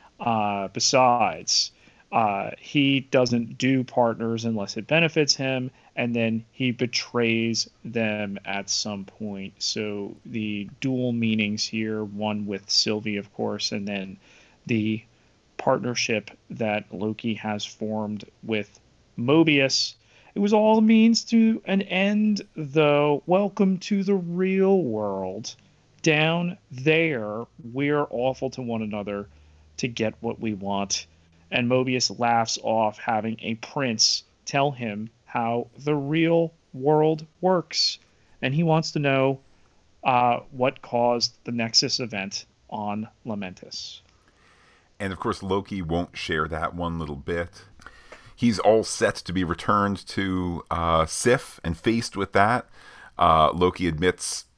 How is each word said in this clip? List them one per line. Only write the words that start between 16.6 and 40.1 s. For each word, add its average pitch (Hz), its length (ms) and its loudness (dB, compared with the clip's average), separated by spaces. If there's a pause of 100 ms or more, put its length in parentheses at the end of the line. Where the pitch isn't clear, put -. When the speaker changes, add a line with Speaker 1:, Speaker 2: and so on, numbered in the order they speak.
Speaker 1:
Loki 107 440 -4
has 104 300 -6
formed 107 580 -8 (200)
with 107 360 -6 (380)
Mobius. 143 760 2 (400)
It - 40 -2
was 202 140 2
all 214 240 6
a 226 40 6
means 220 440 6
to 226 400 4
an 196 160 0
end, 202 600 0 (120)
though. 147 720 2
Welcome 196 540 2
to 196 240 -2
the 202 120 2
real 190 680 2
world. 104 720 -4 (480)
Down 165 560 2 (140)
there, 127 720 0 (300)
we're 143 360 0
awful 127 420 -2
to 131 100 -10
one 117 220 -4
another 104 440 -6 (500)
to 135 120 -2
get 110 320 -2
what 113 180 -6
we 113 140 -4
want. 98 540 -4 (440)
And 123 180 0
Mobius 127 480 0
laughs 117 460 0
off 110 360 0
having 110 420 -2
a 110 140 -6
prince - 680 -2 (220)
tell 143 260 0
him 113 380 -8 (160)
how 120 420 -4 (120)
the 147 160 -2
real 160 580 0 (200)
world 156 520 2 (160)
works. - 560 2 (440)
And 131 120 0
he 160 100 2
wants 160 280 2
to 160 80 -2
know, 135 420 2 (640)
uh, 123 360 4 (120)